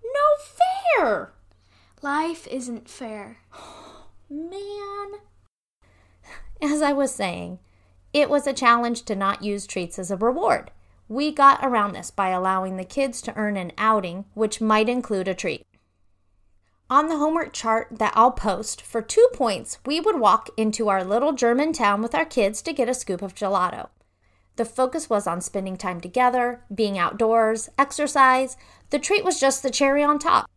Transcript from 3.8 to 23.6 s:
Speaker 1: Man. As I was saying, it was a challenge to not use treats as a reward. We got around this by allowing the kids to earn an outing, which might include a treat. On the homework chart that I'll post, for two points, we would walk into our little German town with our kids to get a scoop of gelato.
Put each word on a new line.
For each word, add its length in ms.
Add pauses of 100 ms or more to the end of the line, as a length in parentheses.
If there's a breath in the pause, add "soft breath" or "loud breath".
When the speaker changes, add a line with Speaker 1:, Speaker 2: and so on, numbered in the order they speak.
Speaker 1:
Man. 840 (1500 loud breath)
As 220
I 100
was 180
saying, 460 (560)
it 160
was 160
a 80
challenge 520
to 100
not 280
use 220
treats 320
as 140
a 60
reward. 520 (380)
We 240
got 320
around 300
this 180
by 180
allowing 480
the 80
kids 380
to 120
earn 220
an 220
outing, 460 (100)
which 260
might 260
include 400
a 60
treat. 320 (1200)
On 180
the 100
homework 360
chart 340 (100)
that 180
I'll 160
post, 480
for 220
two 320
points, 500
we 160
would 200
walk 380
into 320
our 140
little 280
German 420
town 300
with 100
our 100
kids 380
to 100
get 160
a 60
scoop 300
of 100
gelato. 560 (680)